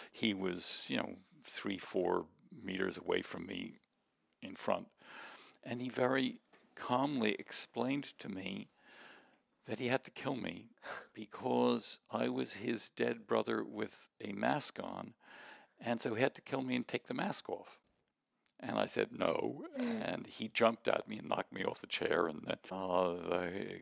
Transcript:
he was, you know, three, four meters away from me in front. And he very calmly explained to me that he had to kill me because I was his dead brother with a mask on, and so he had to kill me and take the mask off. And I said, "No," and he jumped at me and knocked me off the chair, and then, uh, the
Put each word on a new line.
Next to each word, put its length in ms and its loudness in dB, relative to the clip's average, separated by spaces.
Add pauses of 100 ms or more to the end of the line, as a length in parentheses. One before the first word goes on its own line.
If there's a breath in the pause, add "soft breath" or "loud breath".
(120)
he 220 2
was, 540 -2
you 100 0
know, 200 -4 (260)
three, 340 -2
four 480 2 (380)
meters 340 0
away 240 2
from 240 -6
me 320 -6 (640)
in 140 -10
front. 320 0 (760 loud breath)
And 180 -4
he 80 -4
very 500 2 (360)
calmly 600 4
explained 680 -2 (140)
to 100 -10
me 400 -6 (1000 loud breath)
that 140 -4
he 80 0
had 160 2
to 80 -10
kill 240 -2
me 340 -6 (440 loud breath)
because 840 2 (120)
I 160 2
was 260 0
his 360 -2
dead 380 0
brother 360 2
with 460 -6 (100)
a 140 -4
mask 500 2
on, 300 -8 (680 loud breath)
and 220 0
so 140 0
he 80 2
had 120 4
to 60 -10
kill 220 -2
me 120 0
and 120 0
take 200 -2
the 60 -4
mask 360 0
off. 300 -8 (800)
And 200 -2
I 80 4
said, 240 2
"No," 540 0 (120)
and 500 -2
he 220 -6
jumped 380 4
at 200 2
me 120 -6
and 100 -8
knocked 240 0
me 100 -4
off 180 0
the 60 -12
chair, 400 4
and 180 -4
then, 120 0 (140)
uh, 420 4
the 680 -2